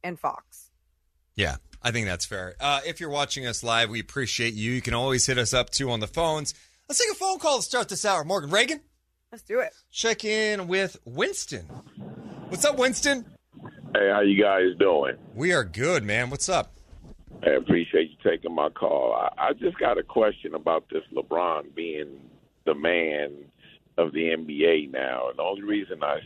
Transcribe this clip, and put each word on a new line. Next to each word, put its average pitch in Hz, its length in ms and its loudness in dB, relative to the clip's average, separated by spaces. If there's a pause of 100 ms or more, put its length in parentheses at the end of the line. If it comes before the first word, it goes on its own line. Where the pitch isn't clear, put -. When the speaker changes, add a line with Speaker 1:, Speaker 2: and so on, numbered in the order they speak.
Speaker 1:
and 175 140 -8
Fox. - 520 -8 (680)
Speaker 2:
Yeah, 82 200 -2 (260)
I 120 100 -2
think 113 140 -2
that's 90 180 -4
fair. 92 360 -10
Uh, 139 260 0
if 165 140 -8
you're 156 100 -8
watching 139 360 -4
us 113 180 -4
live, 113 260 2
we 117 100 -6
appreciate 117 540 -4
you. 107 180 -4
You 127 100 -2
can 120 120 -2
always 127 320 2
hit 127 120 0
us 117 140 0
up, 123 180 2
too, 135 200 -2
on 113 100 -2
the 107 60 -4
phones. 156 480 -2 (340)
Let's - 120 0
take 453 120 0
a - 40 -2
phone 381 240 -2
call 294 160 2
to 202 60 0
start 240 260 -2
this 202 160 -6
hour. 190 200 2
Morgan 160 260 -2
Reagan? 254 300 2 (520)
Speaker 1:
Let's 226 120 -20
do 226 160 -2
it. 226 120 -2 (180)
Speaker 2:
Check 226 340 -2
in 214 440 -2
with 190 360 0
Winston. 135 600 -6 (840)
What's - 160 -2
up, 285 140 4
Winston? 262 460 2 (680)
Speaker 3:
Hey, 101 200 6
how 104 80 6
you 101 200 6
guys 92 380 6
doing? 76 380 4 (180)
Speaker 2:
We 160 180 0
are 135 120 4
good, 117 400 0
man. 117 260 0
What's 139 180 -4
up? 170 240 0 (720)
Speaker 3:
I 82 60 4
appreciate 82 600 2
you - 120 -20
taking 85 320 0
my 76 160 2
call. 69 440 0
I, - 340 -2
I 147 60 0
just - 240 -4
got - 200 0
a - 60 -4
question 107 500 0
about 80 380 0
this 80 100 -4 (100)
LeBron 76 640 -2
being 76 460 -8 (460)
the 78 80 4
man 76 580 0 (640)
of 82 160 2
the 80 180 0
N 80 140 -2
B 76 200 -2
A 78 220 4
now. 65 440 -4
And 64 80 -10
the 73 40 -2
only 101 200 -4
reason 95 420 -4
I 73 220 -2